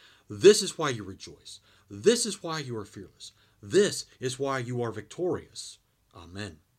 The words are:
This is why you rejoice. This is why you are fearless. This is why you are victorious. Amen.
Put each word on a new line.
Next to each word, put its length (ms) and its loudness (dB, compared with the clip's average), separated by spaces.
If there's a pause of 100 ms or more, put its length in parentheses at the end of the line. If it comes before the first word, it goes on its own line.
(300)
This 320 8
is 160 -6
why 120 0
you 140 -4
rejoice. 560 -16 (300)
This 360 2
is 180 -8
why 160 -6
you 180 -8
are 80 -10
fearless. 460 -18 (300)
This 440 2 (140)
is 180 -4
why 220 -2
you 240 -4
are 80 -2
victorious. 880 -6 (360)
Amen. 420 -12 (220)